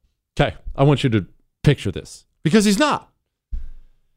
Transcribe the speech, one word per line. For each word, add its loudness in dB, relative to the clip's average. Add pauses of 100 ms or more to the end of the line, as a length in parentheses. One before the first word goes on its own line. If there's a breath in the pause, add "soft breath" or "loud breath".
(400)
Okay, -2 (180)
I 2
want 2
you 0
to 0 (360)
picture 2
this, -14 (180)
because 2
he's 2
not. -2 (1040)